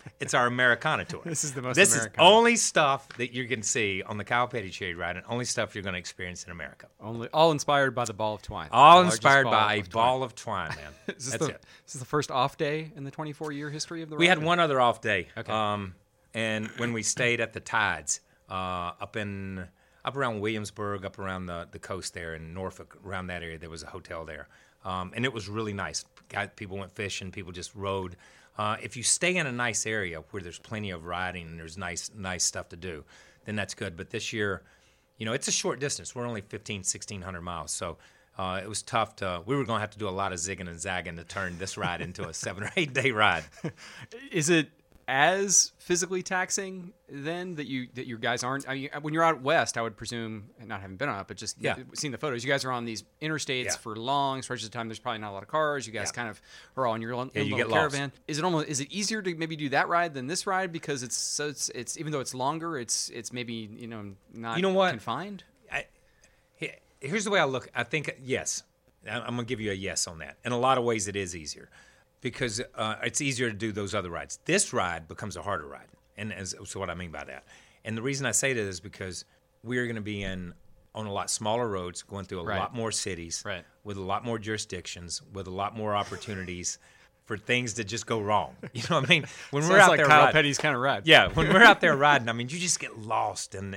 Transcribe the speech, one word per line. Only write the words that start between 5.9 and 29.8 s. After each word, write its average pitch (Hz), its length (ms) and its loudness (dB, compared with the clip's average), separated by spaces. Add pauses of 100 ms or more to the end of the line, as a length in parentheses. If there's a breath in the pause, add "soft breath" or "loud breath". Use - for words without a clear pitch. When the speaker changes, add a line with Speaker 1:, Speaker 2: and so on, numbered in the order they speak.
Speaker 1:
experience 90 460 -10
in 90 80 -16
America. 78 360 -14 (120)
Speaker 2:
Only, 117 320 -10
all 160 200 8
inspired 139 420 2
by 123 100 0
the 110 80 -6
ball 107 220 -2
of 101 80 -12
twine. 87 300 -8
Speaker 1:
All 151 260 12
Speaker 2:
The 185 60 12
largest 143 140 4
Speaker 1:
inspired 139 260 8
Speaker 2:
ball 117 80 4
Speaker 1:
by 107 220 6
a 104 60 2
Speaker 2:
of 92 80 -6
twine. 113 160 4
Speaker 1:
ball 131 180 4
of 120 120 -6
twine, 95 360 -4
man. 73 220 -10 (140)
Speaker 2:
<laughs> - 100 -6
Is 127 80 -14
this 131 80 -6
Speaker 1:
That's 127 140 -2
Speaker 2:
the, 127 80 -2
Speaker 1:
it. - 100 -18 (220 loud breath)
Speaker 2:
is - 80 -16
this 131 60 -12
the 123 60 -10
first 147 240 -2
off 135 280 0
day 156 380 -4
in 139 80 -10
the 139 60 -10
twenty-four-year 151 600 -8
history 160 320 -8
of 156 80 -12
the 156 60 -8
Speaker 1:
We 170 100 4
had 180 120 6
Speaker 2:
ride? 156 80 0
Speaker 1:
one 175 140 6
other 143 200 4
off 117 200 6
day. 98 360 2
Speaker 2:
Okay. 110 160 -8
Speaker 1:
Um, 104 420 0 (400)
and 110 320 0 (120)
when 120 140 -2
we 113 100 -2
stayed 117 380 2
at 113 120 -2
the - 80 -8
Tides, 92 600 0 (300 soft breath)
uh, 92 500 -4
up 101 160 -10
in, 98 500 -6 (380 soft breath)
up 127 120 -6
around 120 240 -2
Williamsburg, 101 640 -4
up 98 140 -10
around 92 260 -6
the, 87 260 -8
the - 80 -16
coast - 360 -10
there 82 200 -8
in 80 200 -12
Norfolk, 92 420 -10 (100)
around 92 200 -8
that 90 160 -8
area, 80 160 -10
there 80 100 -14
was 80 140 -12
a 78 40 -14
hotel 85 380 -12
there. 76 240 -14 (340 soft breath)
Um, 92 320 -6
and 117 120 -2
it 131 80 0
was 104 120 -8
really 107 280 -6
nice. 87 320 -6 (240)
Got, 101 260 -6
people 98 220 -12
went 95 140 -10
fishing, 98 400 -8
people 92 200 -12
just 85 220 -12
rode. 98 420 -6 (400 soft breath)
Uh, 107 260 -2
if 113 140 -10
you 120 60 -10
stay 180 340 2
in 165 100 0
a 127 60 -4
nice 120 320 -2